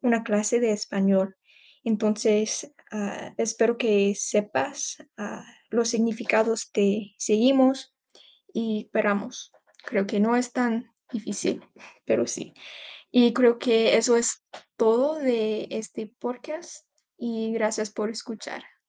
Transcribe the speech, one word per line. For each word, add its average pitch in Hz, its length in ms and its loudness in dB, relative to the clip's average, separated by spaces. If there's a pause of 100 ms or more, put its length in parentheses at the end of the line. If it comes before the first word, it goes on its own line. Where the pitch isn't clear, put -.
una 233 220 0
clase 214 360 0
de 233 140 2
español. 196 640 0 (460)
Entonces, 214 880 0 (200)
ah, 208 460 -8
espero 226 400 0
que 208 380 2
sepas, - 840 -4 (200)
ah, 214 260 -10 (260)
los 226 200 0
significados 226 840 0
de 202 440 0
seguimos 262 800 2 (580)
y 220 400 -4
paramos. 208 580 -2 (340)
Creo 196 200 0
que 202 140 -2
no 226 160 4
es 247 160 0
tan 240 400 -2 (200)
difícil, - 540 -4 (400)
pero - 220 0
sí. - 260 -10 (580)
Y 240 220 4
creo 240 240 4
que 226 400 2
eso 233 180 4
es - 300 -2 (320)
todo 247 380 4
de 226 560 0
este 220 360 -8 (120)
podcast 302 680 -8 (320)
y 226 360 -4
gracias 220 380 -2
por 214 180 -4
escuchar. - 540 -10 (260)